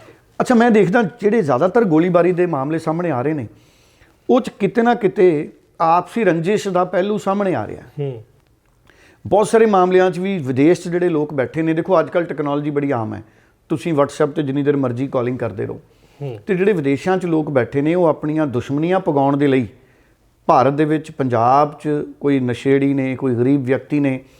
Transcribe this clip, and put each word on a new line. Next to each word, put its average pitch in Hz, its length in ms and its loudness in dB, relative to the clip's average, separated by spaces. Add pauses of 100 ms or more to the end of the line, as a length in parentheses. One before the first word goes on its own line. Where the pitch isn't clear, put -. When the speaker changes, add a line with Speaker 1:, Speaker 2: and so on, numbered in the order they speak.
(400)
Speaker 1:
ਅੱਛਾ, 247 140 2
ਮੈਂ 240 160 6
ਦੇਖਦਾ 208 320 4
ਜਿਹੜੇ 214 400 0
ਜ਼ਿਆਦਾਤਰ 170 420 2
ਗੋਲੀਬਾਰੀ 175 480 2
ਦੇ 175 140 0
ਮਾਮਲੇ 156 320 -4
ਸਾਹਮਣੇ 165 320 -4
ਆ 123 120 -2
ਰਹੇ 151 100 -2
ਨੇ, 135 160 -6 (840)
ਉਹ 254 100 4
'ਚ - 100 -6 (100)
ਕਿਤੇ 202 220 0
ਨਾ 240 120 2
ਕਿਤੇ 185 580 0 (280)
ਆਪਸੀ 175 440 0
ਰੰਜਿਸ਼ 180 440 0
ਦਾ 180 160 0
ਪਹਿਲੂ 196 340 -2
ਸਾਹਮਣੇ 196 360 -2
ਆ 107 120 -4
ਰਿਹਾ। 92 160 -14 (160)
Speaker 2:
ਹੂੰ। 131 240 -8 (1040)
Speaker 1:
ਬਹੁਤ 196 220 2
ਸਾਰੇ 226 180 6
ਮਾਮਲਿਆਂ 185 440 4
'ਚ 165 80 -4
ਵੀ 190 200 -4
ਵਿਦੇਸ਼ 143 420 2
'ਚ 180 80 -10
ਜਿਹੜੇ 175 200 0
ਲੋਕ 151 260 -2
ਬੈਠੇ 135 280 -2
ਨੇ, 160 120 0
ਦੇਖੋ, 165 260 0
ਅੱਜ 143 100 -2
ਕੱਲ੍ਹ 175 160 -2
ਟੈਕਨੋਲੋਜੀ 147 440 -4
ਬੜੀ 143 200 -2
ਆਮ 110 240 -4
ਹੈ, 98 80 -12 (460)
ਤੁਸੀਂ 165 240 -4
WhatsApp 143 400 0
ਤੇ 160 100 -4
ਜਿੰਨੀ 139 200 -2
ਦੇਰ 143 140 2
ਮਰਜ਼ੀ 127 300 -2
ਕਾਲਿੰਗ 127 320 -4
ਕਰਦੇ 113 280 -6
ਰਹੋ। 113 140 -10 (420)
Speaker 2:
ਹੂੰ। 123 240 -10
Speaker 1:
ਤੇ 202 80 0
ਜਿਹੜੇ 202 180 2
ਵਿਦੇਸ਼ਾਂ 160 460 0
'ਚ 180 80 -6
ਲੋਕ 156 240 -2
ਬੈਠੇ 135 320 -2
ਨੇ, 160 120 0
ਉਹ 180 120 2
ਆਪਣੀਆਂ 151 400 -2
ਦੁਸ਼ਮਣੀਆਂ 147 540 -2
ਪਗਾਉਣ 143 360 0
ਦੇ 143 100 0
ਲਈ 131 220 2 (800)
ਭਾਰਤ 139 260 4
ਦੇ 151 120 0
ਵਿੱਚ, 151 260 -4
ਪੰਜਾਬ 131 600 0
'ਚ - 160 -10 (320)
ਕੋਈ 139 200 0
ਨਸ਼ੇੜੀ 135 540 0
ਨੇ, 131 220 -4
ਕੋਈ 131 180 -2
ਗਰੀਬ 131 300 0
ਵਿਅਕਤੀ 131 360 -2
ਨੇ, 131 200 -2 (200)